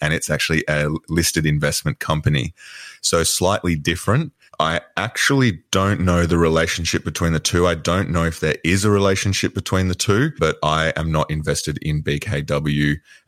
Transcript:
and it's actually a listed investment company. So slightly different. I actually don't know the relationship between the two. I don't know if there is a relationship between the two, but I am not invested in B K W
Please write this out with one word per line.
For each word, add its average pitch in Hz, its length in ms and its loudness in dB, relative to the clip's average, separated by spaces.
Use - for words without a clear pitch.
and 76 140 0
it's - 160 -4
actually 78 360 0
a 76 220 0
listed 80 340 0
investment 73 540 0
company. 73 560 -2
So 85 200 0
slightly 90 540 0
different. 98 560 0
I 80 220 0
actually 110 720 2
don't 95 300 2
know 87 260 4
the 85 120 2
relationship 82 640 0
between 85 280 -2
the 78 80 0
two. 87 260 2
I 85 80 2
don't 87 360 -2
know 82 140 0
if 82 160 -4
there 78 240 0
is 95 200 2
a 107 60 2
relationship 98 640 2
between 92 340 0
the 90 60 -2
two, 123 440 0
but 78 240 2
I 78 340 2
am 80 160 -2
not 78 180 0
invested 78 520 -4
in 76 180 -2
B 73 180 -2
K 73 240 -4
W 73 520 0